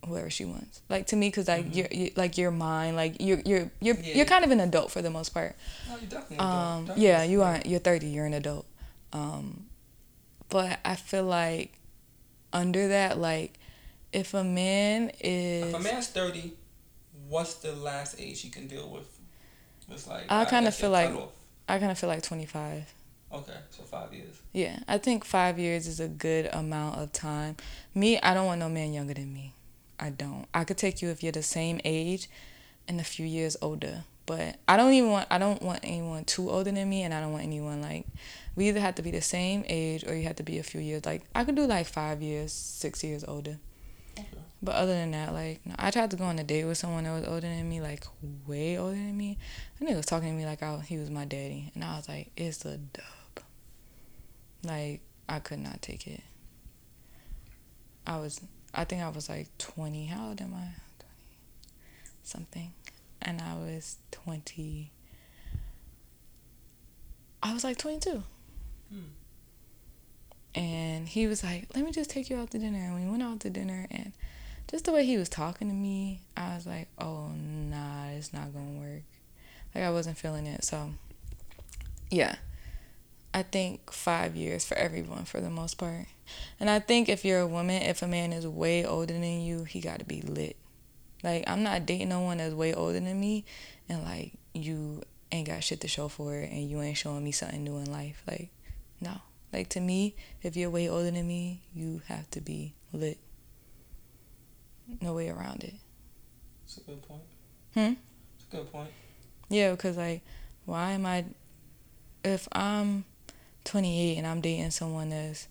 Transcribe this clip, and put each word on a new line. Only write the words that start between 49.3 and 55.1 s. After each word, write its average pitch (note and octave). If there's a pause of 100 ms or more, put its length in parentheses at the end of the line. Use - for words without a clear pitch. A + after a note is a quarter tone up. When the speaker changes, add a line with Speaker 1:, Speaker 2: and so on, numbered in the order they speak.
Speaker 1:
That D4+
nigga A3+
was D#3
talking E3
to D#3+
me D#3+
like D3+
I, D3+
he E3
was D3
my D3
daddy. C#3+
And E3
I D#3+
was D3+
like, D3
"It's E3
a D3
dub." C#3+ (1600)
Like, D3 (280)